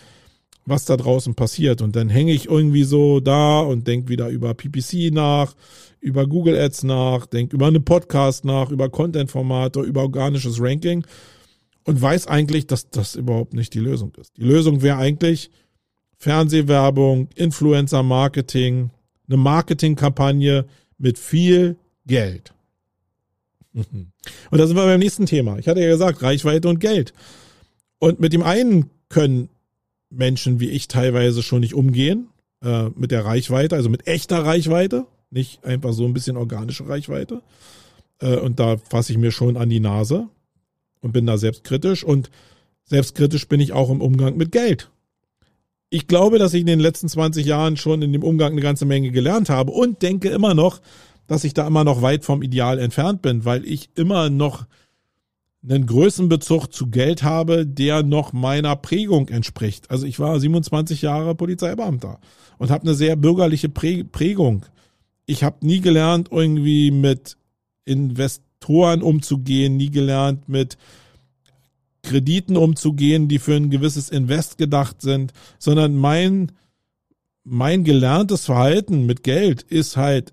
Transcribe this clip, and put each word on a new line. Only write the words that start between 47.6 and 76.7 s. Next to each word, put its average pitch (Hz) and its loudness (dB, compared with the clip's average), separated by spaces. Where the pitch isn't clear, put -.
schon 156 -2
in 143 0
dem 147 0
Umgang 156 2
eine 147 -2
ganze 143 -2
Menge 135 0
gelernt 151 0
habe 131 0
und 247 0
denke 185 -2
immer 208 2
noch, 170 2
dass 151 -2
ich 147 -4
da 151 0
immer 156 4
noch 127 2
weit 139 0
vom 143 -2
Ideal 127 -2
entfernt 156 -2
bin, 120 -2
weil 120 -2
ich - -8
immer 165 0
noch 139 -2
einen 131 0
Größenbezug 165 2
zu 123 -8
Geld 131 0
habe, 165 0
der 143 -2
noch 147 0
meiner 143 -2
Prägung 185 -2
entspricht. 110 -6
Also 131 -4
ich 135 -10
war 151 -2
siebenundzwanzig 156 -2
Jahre 156 -4
Polizeibeamter 175 -6
und 120 -2
habe 147 0
eine 160 0
sehr 156 0
bürgerliche 160 2
Prä-, 170 -4
Prägung. 147 -2
Ich - -4
habe 147 -4
nie 185 2
gelernt, 170 2
irgendwie 151 2
mit 139 0
Investoren 139 0
umzugehen, 135 0
nie 139 -2
gelernt, 139 -2
mit 135 -4
Krediten 165 0
umzugehen, 151 2
die 147 0
für 147 0
ein 147 2
gewisses 143 -2
Invest 139 -2
gedacht 143 -2
sind, 135 -2
sondern 151 2
mein, 170 2